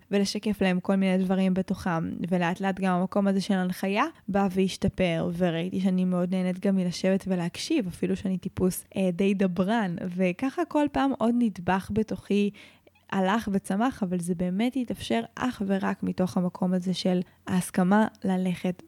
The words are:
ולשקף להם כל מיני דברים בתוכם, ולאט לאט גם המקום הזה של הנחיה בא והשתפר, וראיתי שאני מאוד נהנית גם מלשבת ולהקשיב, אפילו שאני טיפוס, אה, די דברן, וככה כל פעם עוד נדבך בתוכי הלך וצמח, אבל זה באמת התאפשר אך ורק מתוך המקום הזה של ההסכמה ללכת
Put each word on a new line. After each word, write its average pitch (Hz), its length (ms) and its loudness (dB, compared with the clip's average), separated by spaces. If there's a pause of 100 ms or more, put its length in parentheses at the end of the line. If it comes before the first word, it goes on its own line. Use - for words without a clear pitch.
(100)
ולשקף 202 560 0
להם 180 140 2
כל 196 160 0
מיני 190 280 2
דברים 190 300 2
בתוכם, 175 560 -2 (180)
ולאט 175 320 0
לאט 190 200 -2
גם 185 200 2
המקום 196 280 2
הזה 196 120 2
של 196 140 0
הנחיה 190 500 0 (240)
בא 196 220 2
והשתפר, 180 840 0
וראיתי 180 440 0
שאני 185 240 2
מאוד 180 300 0
נהנית 185 320 0
גם 196 100 2
מלשבת 190 520 0
ולהקשיב, 185 580 -2
אפילו 180 300 -2
שאני 185 220 -4
טיפוס, - 460 -2 (120)
אה, 190 160 2
די 196 220 2
דברן, 190 640 0 (200)
וככה 190 480 0
כל 294 280 2
פעם 269 260 2
עוד 233 200 2
נדבך 185 560 0
בתוכי 202 560 0 (600)
הלך 196 400 0
וצמח, 208 500 0
אבל 180 180 0
זה 175 140 -2
באמת 185 420 0
התאפשר 233 460 -2 (120)
אך 247 320 -4
ורק 190 360 -2
מתוך 185 340 0
המקום 180 380 0
הזה 185 200 0
של 180 260 0 (260)
ההסכמה 190 600 2 (180)
ללכת 185 640 -2